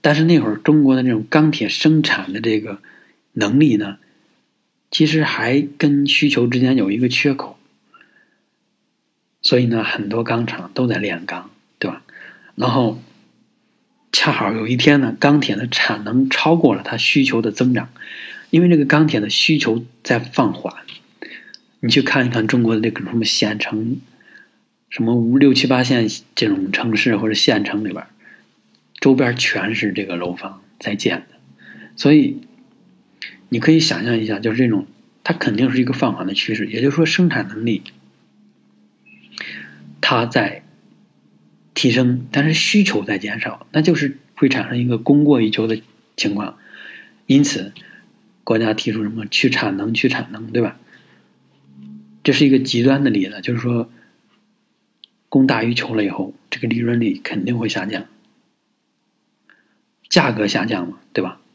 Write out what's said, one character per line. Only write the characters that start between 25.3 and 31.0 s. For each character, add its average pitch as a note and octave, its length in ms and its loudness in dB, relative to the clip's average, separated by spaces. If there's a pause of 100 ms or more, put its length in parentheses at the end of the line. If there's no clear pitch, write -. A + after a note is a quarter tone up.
六 C#3 160 6
七 C3 140 2
八 B2+ 160 2
线 B2 260 2 (260)
这 - 120 0
种 F#2+ 260 -2
城 A2 240 -2
市 G#2+ 200 2
或 A2 120 -2
者 G#2+ 60 -2
县 G#2+ 280 2
城 G#2 220 -4
里 F#2+ 80 -6
边， F2 140 -12 (920)
周 C3+ 160 4
边 B2 220 0
全 G#2+ 380 -2
是 G#2+ 180 -2
这 G2 140 -6
个 F#2 100 -8
楼 F2+ 180 -6
房 - 280 -16 (180)
在 G#2+ 140 -6
建 G2 360 -4